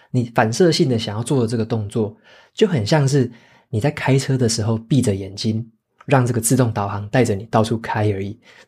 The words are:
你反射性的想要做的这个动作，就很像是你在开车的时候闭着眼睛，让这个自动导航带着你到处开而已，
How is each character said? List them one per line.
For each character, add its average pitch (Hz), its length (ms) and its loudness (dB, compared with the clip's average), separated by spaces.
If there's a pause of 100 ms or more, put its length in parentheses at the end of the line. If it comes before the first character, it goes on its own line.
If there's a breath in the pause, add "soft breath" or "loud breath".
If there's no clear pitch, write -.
(120)
你 120 240 -2
反 113 180 2
射 175 180 4
性 156 160 2
的 117 120 0
想 107 180 -6
要 117 60 -4
做 135 180 0
的 113 60 0
这 117 100 -4
个 107 80 -2
动 110 240 -4
作， 104 260 -4 (380 soft breath)
就 220 140 2
很 135 180 0
像 143 220 2
是 131 220 2 (440 loud breath)
你 110 60 0
在 131 120 0
开 135 280 2
车 135 180 -2
的 120 120 2
时 113 120 -2
候 110 160 0
闭 123 240 0
着 101 140 2
眼 98 180 -10
睛， 110 320 -4 (400)
让 131 200 4
这 117 80 0
个 117 80 -2
自 127 160 2
动 117 160 2
导 101 160 -4
航 101 180 -8
带 127 160 2
着 107 120 0
你 98 100 -10
到 113 180 2
处 113 140 -2
开 107 340 -2
而 98 100 -4
已， 101 160 -10 (300 loud breath)